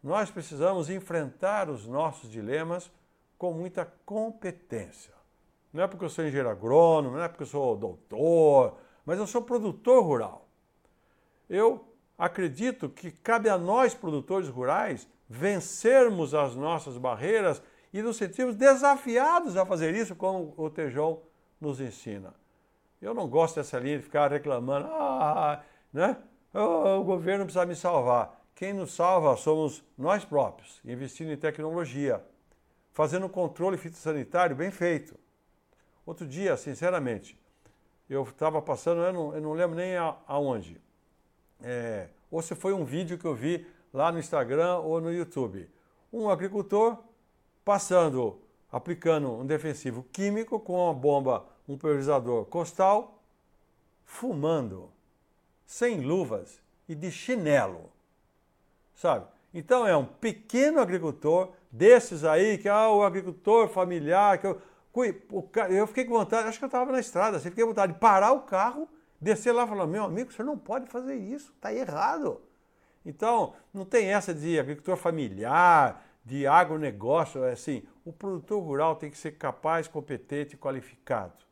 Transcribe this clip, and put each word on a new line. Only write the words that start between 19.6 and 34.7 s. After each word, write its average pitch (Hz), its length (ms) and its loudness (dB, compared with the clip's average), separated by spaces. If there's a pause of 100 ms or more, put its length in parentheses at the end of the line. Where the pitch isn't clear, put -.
fazer 165 260 0
isso, 202 220 -4
como 185 420 -4
o 156 100 -6
Tejon 156 540 -4 (400)
nos 143 180 -6
ensina. 104 540 -12 (680)
Eu 214 140 -8
não 208 140 -4
gosto 160 300 2
dessa 139 200 -6
linha 139 200 -4
de 127 60 -10
ficar 147 280 2
reclamando, 139 560 -4
ah, 175 760 -2 (320)
né? 196 240 0 (340)
"O, 190 500 2
o - 20 -4
governo 190 420 -2
precisa 175 220 -2
me 175 80 -8
salvar." 123 680 0 (140)
Quem 196 180 -8
nos 185 220 -8
salva 165 420 4
somos 156 460 0 (120)
nós 196 300 -2
próprios, - 580 -4
investindo 135 480 -10
em 143 60 -6
tecnologia, 151 880 -4 (680)
fazendo 165 360 -2
um - 20 -8
controle 180 480 -4
fitossanitário 160 800 -2
bem 175 160 -6